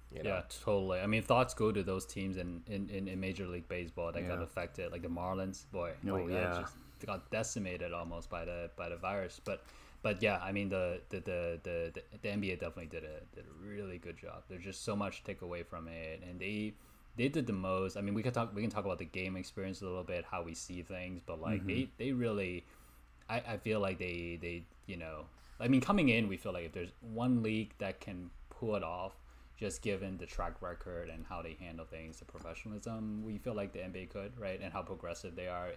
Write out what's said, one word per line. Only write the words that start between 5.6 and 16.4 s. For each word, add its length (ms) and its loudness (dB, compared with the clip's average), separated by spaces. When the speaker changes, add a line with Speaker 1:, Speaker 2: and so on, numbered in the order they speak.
Speaker 2:
Boy, 200 0
Speaker 3:
Oh, 60 4
Speaker 2:
like, 140 4
that 60 2
Speaker 3:
yeah. 280 4
Speaker 2:
just 140 -6
got 240 -4
decimated 600 0
almost 380 -4
by 160 -2
the, 320 -2
by 100 -2
the 80 -2
virus. 480 0
But 200 -2
but 200 4
yeah, 200 8
I 100 0
mean, 180 2
the, 400 2
the, 100 -2
the, 440 0
the, 300 0
the, 100 -8
the 80 0
N 120 2
B 100 4
A 40 2
definitely 320 -4
did 160 -6
a, 320 -10
did 100 -12
a 220 -12
really 300 -6
good 200 -8
job. 320 -10
There's 140 -8
just 200 -6
so 120 0
much 240 0
to 40 -14
take 180 -6
away 220 -4
from 240 -6
it, 400 -6
and 120 -8
they, 340 0